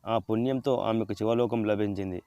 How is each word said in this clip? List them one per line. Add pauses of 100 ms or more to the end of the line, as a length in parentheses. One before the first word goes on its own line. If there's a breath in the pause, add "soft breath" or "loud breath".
ఆ
పుణ్యంతో
ఆమెకు
శివలోకం
లభించింది."